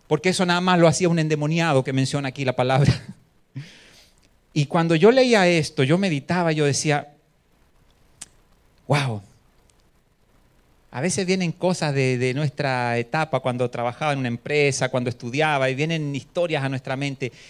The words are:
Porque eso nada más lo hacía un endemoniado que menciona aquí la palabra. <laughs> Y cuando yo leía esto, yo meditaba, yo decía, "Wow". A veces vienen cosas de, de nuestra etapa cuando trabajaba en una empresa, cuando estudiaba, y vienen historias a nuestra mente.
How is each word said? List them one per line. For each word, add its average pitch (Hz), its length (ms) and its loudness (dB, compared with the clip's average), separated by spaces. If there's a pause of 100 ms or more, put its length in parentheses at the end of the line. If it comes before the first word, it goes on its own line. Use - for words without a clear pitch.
Porque 156 220 0
eso 180 160 0
nada 175 160 2
más 180 180 4
lo 170 80 8
hacía 165 220 2
un 170 100 2
endemoniado 156 640 0
que 139 80 -6
menciona 135 380 -2
aquí 135 160 -6
la 127 100 -2
palabra. 131 380 2
<laughs> - 100 -6 (1500)
Y 147 120 0
cuando 165 300 0
yo 185 160 6
leía 240 360 4
esto, 160 360 0
yo 147 140 2
meditaba, 170 540 -2
yo 151 140 0
decía, 143 440 -2 (1800)
"Wow". 131 340 -2 (1700)
A 123 100 -8
veces 180 260 -2
vienen 185 240 0
cosas 165 420 -2
de, 131 240 0
de 127 160 0
nuestra 131 640 -2
etapa 135 440 -2
cuando 123 280 -2
trabajaba 123 440 -4
en 139 60 -4
una 127 80 -2
empresa, 139 640 0
cuando 123 220 -2
estudiaba, 135 580 -2
y 131 60 -2
vienen 151 400 -4
historias 156 480 -4
a 135 60 -2
nuestra 131 260 -6
mente. 135 360 -6 (180)